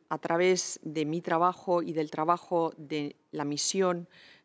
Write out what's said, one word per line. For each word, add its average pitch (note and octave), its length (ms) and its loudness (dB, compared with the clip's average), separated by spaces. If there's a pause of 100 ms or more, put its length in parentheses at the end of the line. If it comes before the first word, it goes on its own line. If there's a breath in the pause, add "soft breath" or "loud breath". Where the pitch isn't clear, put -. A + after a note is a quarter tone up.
a D#3+ 100 -4
través F3 640 2
de D#3 220 -4
mi D#3+ 160 -2
trabajo F3 600 0
y E3 100 -6
del D3+ 180 -2
trabajo E3 680 0
de D3 400 -6 (140)
la D3+ 140 -4
misión, F3 640 0 (360 loud breath)